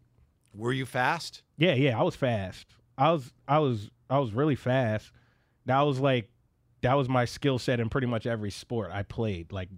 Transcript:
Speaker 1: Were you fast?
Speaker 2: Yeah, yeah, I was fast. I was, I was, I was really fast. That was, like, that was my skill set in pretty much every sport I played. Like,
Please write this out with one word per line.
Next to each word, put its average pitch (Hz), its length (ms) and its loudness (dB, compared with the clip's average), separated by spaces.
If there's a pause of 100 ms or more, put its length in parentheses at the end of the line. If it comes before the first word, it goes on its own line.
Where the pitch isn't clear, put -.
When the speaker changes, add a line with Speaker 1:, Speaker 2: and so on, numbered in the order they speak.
(560)
Speaker 1:
Were 113 180 -2
you 131 140 -4
fast? 131 560 -2 (140)
Speaker 2:
Yeah, 160 180 0
yeah, 123 240 2
I - 20 2
was 170 140 0
fast. 104 500 -2 (320)
I 147 140 4
was, 143 200 -2 (160)
I 143 120 4
was, 120 320 0 (180)
I 131 80 2
was 123 160 -2
really 139 220 2
fast. 123 560 0 (560)
That 131 140 4
was, 143 180 2
like, 131 320 0 (500)
that 123 140 4
was 139 120 2
my 127 180 2
skill 131 340 0
set 123 200 0
in 113 100 -2
pretty 131 180 0
much 117 180 -2
every 110 240 -4
sport 104 420 -6
I 101 120 -4
played. 101 480 -4
Like, 92 260 -8